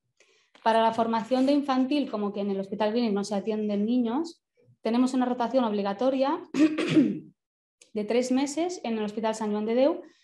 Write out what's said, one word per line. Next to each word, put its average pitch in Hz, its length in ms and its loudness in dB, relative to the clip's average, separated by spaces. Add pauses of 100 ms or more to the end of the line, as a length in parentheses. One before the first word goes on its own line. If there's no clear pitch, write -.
(640)
Para 226 200 4
la 226 80 4
formación 226 540 0
de 285 80 4
infantil, 269 580 0
como 202 220 -2
que 202 80 -4
en 202 100 -2
el 196 80 -2
Hospital 208 320 -2
Clínic 233 220 0
no 202 100 0
se 202 120 -4
atienden 208 500 -2
niños, 254 580 -2 (380)
tenemos 247 320 2
una 254 120 0
rotación 247 380 0
obligatoria 247 800 0 (100)
<clears throat> - 1400 -2
de 214 100 -4
tres 240 300 0
meses 302 500 -2
en 226 140 -4
el 214 80 -2
Hospital 214 280 -4
Sant 214 200 -4
Joan 214 120 -2
de 226 100 0
Déu 302 260 2 (220)